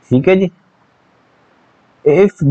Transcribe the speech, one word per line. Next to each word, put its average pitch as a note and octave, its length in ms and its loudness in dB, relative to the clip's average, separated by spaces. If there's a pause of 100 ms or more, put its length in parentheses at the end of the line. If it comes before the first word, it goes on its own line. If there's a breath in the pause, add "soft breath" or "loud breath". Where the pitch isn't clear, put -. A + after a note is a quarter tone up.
ਠੀਕ B2+ 200 0
ਹੈ F#3+ 60 2
ਜੀ। F#3+ 140 -2 (1600)
If E3+ 460 0